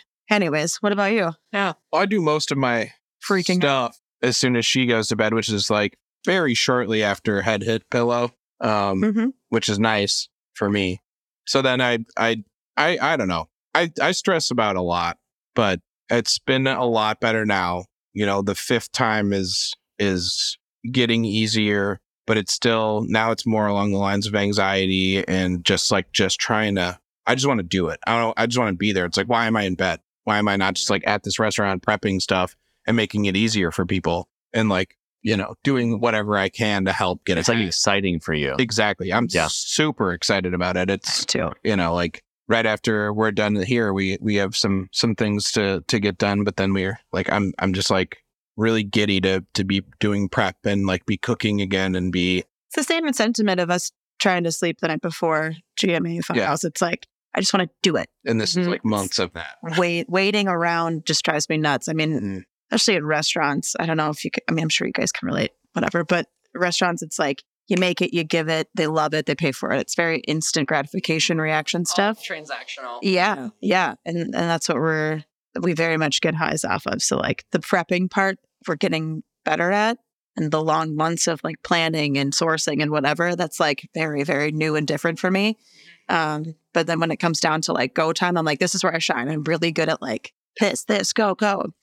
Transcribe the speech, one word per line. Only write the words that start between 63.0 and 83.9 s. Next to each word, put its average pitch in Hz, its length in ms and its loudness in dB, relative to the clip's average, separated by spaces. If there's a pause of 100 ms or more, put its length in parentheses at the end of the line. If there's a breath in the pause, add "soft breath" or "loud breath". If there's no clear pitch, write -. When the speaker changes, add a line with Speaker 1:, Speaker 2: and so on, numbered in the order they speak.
Speaker 1:
restaurants. 151 760 0
I 165 60 -2
don't 160 100 0
know 151 140 0
if 151 140 -6
you - 100 -4
c-, - 140 -4
I - 40 -2
mean, 160 120 0
I'm 160 40 0
sure - 180 0
you - 60 -4
guys - 200 -2
can - 140 -8
relate, 90 240 -2 (220)
whatever, 170 320 -2
but 170 240 -2 (260)
restaurants, 175 480 -2
it's 165 160 -12
like, 143 240 -2 (240)
you 190 120 0
make 180 240 0
it, 175 120 -2
you 170 100 0
give 160 240 0
it, 160 260 -2
they 160 120 0
love 151 280 0
it, 156 120 0
they 156 80 0
pay 147 160 0
for - 220 -4
it. 131 80 0
It's - 160 -6
very 165 240 0
instant 156 480 -2
gratification 160 720 -2
reaction 156 400 -2
Speaker 2:
All 175 60 0
Speaker 1:
stuff. 208 380 0
Speaker 2:
transactional. 135 800 -10
Speaker 1:
Yeah, 190 320 2
Speaker 2:
Yeah. 127 140 -8 (120)
Speaker 1:
yeah. 175 340 2 (100)
And, 170 140 -4
and 165 140 -4
that's 170 360 -2
what 160 100 0
we're, 156 460 -2 (360)
we 175 120 0
very 165 240 0
much 156 240 0
get 165 140 0
highs 156 300 -2
off - 220 -2
of. - 160 -4
So, - 140 0
like, - 360 -4
the 180 80 0
prepping 180 500 0
part, 190 280 0 (300)
we're 160 80 -2
getting 160 460 -2 (220)
better 170 280 0
at, 214 260 0 (380)
and 156 140 -2
the 156 120 2
long 160 340 0
months 165 300 0
of, 165 180 -2
like, 160 180 -8
planning 160 560 0
and 139 140 0
sourcing 160 500 0
and 151 80 0
whatever, 151 460 0
that's, 170 240 -4
like, 147 340 -2